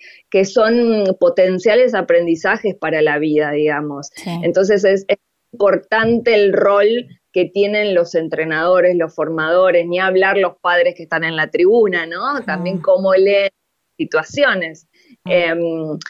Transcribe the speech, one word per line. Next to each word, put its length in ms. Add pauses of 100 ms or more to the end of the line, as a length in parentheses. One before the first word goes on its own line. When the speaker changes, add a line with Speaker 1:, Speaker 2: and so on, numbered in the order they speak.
(300)
Speaker 1:
que 160
son 720
potenciales 760
aprendizajes 800
para 260
la 160
vida, 320
digamos. 640
Speaker 2:
Sí. 160 (140)
Speaker 1:
Entonces, 400
es, 240
es 100 (360)
importante 840
el 160
rol 560 (240)
que 140
tienen 500
los 180
entrenadores, 840
los 180
formadores, 720
ni 140
hablar 360
los 200
padres 380
que 80
están 200
en 140
la 120
tribuna, 560
¿no? 300
Speaker 2:
Ujú. 80
Speaker 1:
También 360
cómo 360
leen 360 (460)
situaciones. 880 (360)
Speaker 2:
Mm. 80
Speaker 1:
Em, 680 (120)